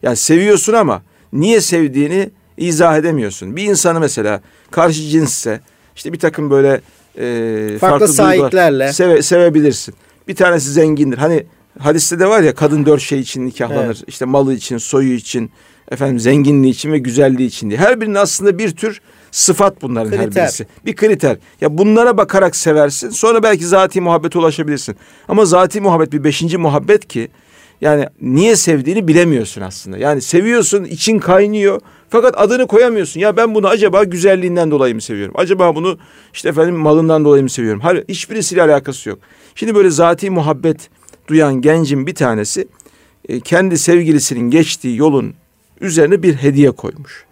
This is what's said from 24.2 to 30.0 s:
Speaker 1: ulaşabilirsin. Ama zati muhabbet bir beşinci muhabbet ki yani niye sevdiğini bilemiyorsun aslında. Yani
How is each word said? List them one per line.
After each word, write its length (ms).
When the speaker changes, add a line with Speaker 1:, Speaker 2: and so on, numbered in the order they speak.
Speaker 1:
ulaşabilirsin. 560
Ama 180
zati 360
muhabbet 300
bir 120
beşinci 340
muhabbet 500
ki 200
yani 240
niye 340
sevdiğini 520
bilemiyorsun 540
aslında. 360
Yani 240